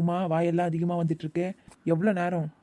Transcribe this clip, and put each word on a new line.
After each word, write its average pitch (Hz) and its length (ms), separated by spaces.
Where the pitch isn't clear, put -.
உமா, 175 160
வாயெல்லாம் 170 380
அதிகமா 170 280
வந்துட்டு 160 260
இருக்கு? 170 200
எவ்வளோ 190 260
நேரம்? 175 260